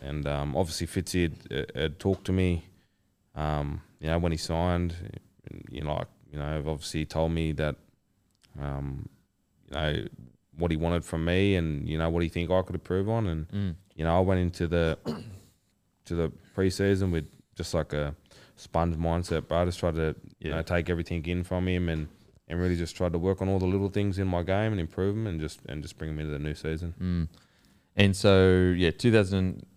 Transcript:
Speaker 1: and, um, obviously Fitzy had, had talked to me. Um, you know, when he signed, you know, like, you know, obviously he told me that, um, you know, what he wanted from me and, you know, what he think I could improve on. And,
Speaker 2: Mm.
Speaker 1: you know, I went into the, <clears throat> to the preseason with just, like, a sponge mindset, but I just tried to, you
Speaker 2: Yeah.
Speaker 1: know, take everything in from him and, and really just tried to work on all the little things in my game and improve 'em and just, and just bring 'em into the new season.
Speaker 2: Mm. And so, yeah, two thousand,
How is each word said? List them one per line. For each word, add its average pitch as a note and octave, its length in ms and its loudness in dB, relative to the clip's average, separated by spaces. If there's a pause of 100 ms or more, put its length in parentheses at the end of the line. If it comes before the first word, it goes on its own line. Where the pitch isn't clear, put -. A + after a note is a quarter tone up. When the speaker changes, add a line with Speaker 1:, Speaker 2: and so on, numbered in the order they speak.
Speaker 1:
and, C#2+ 260 -4
um, C#2+ 280 -2
obviously E2+ 320 -2
Fitzy F2 440 -2 (180)
had, - 260 -6
had D2+ 240 -4
talked - 260 0
to F#2 80 -2
me. F2+ 320 2 (680)
Um, D2+ 460 -2 (180)
you D2+ 80 -6
know, E2 120 2
when E2+ 120 2
he D#2 60 0
signed, F2 580 0 (760)
you C#2 120 -10
know, D2+ 140 -2
like, E2+ 120 -4 (240)
you D2 80 -12
know, D2+ 180 -4 (100)
obviously D#2 340 -4
he D#2 40 -4
told D#2+ 260 0
me E2 220 0
that, D2+ 220 -2 (840)
um, C#2 460 -6 (600)
you - 80 -14
know, D2+ 300 -2 (520)
what E2 140 0
he D#2+ 60 2
wanted E2+ 260 0
from E2 220 -2
me F#2+ 300 4
and, D#2+ 340 0
you D#2 80 -2
know, E2 120 0
what E2+ 140 2
he D#2+ 60 0
think E2+ 220 -2
I F#2 100 4
could F2+ 140 -6
improve F#2+ 340 -2
on. A2+ 180 0
And, D#2+ 220 -4
Speaker 2:
Mm. F#2+ 260 -4 (200)
Speaker 1:
you D#2 100 -4
know, E2 100 4
I F#2 60 6
went F#2 180 4
into F2 280 0
the, D#2+ 380 2
<clears throat> - 1000 -12
to F2 100 -6
the D#2+ 160 0 (240)
preseason F#2+ 560 2
with D#2+ 140 0 (300)
just, - 180 -6
like, D#2+ 200 -2
a D2 220 -2 (400)
sponge E2 400 0
mindset, E2 520 0
but D#2 100 0
I F2 80 4
just F2+ 140 -2
tried E2+ 160 0
to, D#2+ 200 0 (240)
you E2 120 -6
Speaker 2:
Yeah. D#2 60 -2
Speaker 1:
know, E2 40 -2
take E2+ 280 0
everything E2+ 360 -2
in F2 180 -2
from F2+ 240 -2
him F2+ 220 0
and, D#2 180 -2 (400)
and F2 120 -4
really F2+ 180 2
just E2+ 180 -4
tried F2+ 180 0
to F2 60 -2
work F#2 220 0
on F#2+ 80 2
all G2 100 2
the F#2 60 0
little G2 240 0
things G2+ 300 0
in G2 80 0
my F2 160 0
game G2 280 0
and G2+ 80 -2
improve F#2 360 -2
'em A2+ 120 -4
and E2+ 140 -4
just, D2+ 260 -6
and D2+ 140 -8
just - 160 -12
bring D#2 140 -8
'em D2+ 80 -6
into D#2 120 -6
the C#2+ 80 -6
new D2+ 140 -4
season. D#2+ 480 -6
Speaker 2:
Mm. F2 360 -2 (600)
And G2 180 6
so, F#2 600 8
yeah, F2 160 4
two A#2+ 200 4
thousand, F#2+ 540 4 (100)